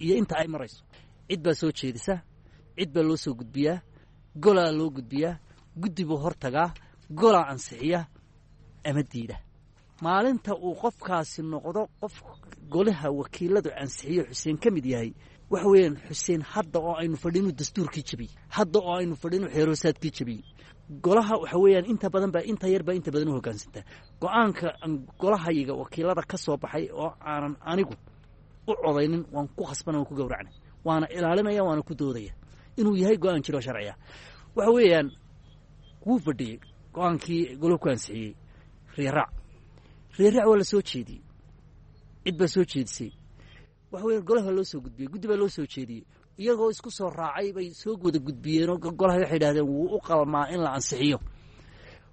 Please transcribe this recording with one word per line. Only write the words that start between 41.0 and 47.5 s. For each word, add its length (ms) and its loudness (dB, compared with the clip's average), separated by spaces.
Cid 140 -2
baa 100 4
soo 160 4
jeedisay. 460 -6
Waxa 140 -6
weeyaan, 180 0
golaha 260 2
loo 140 0
soo 160 -10
gudbiyey, 300 -12
guddi 180 -10
baa 80 2
loo 120 2
soo 180 -6
jeediyey. 380 -12
Iyagoo 320 2
isku 200 -10
soo 200 -6
raacay 420 -4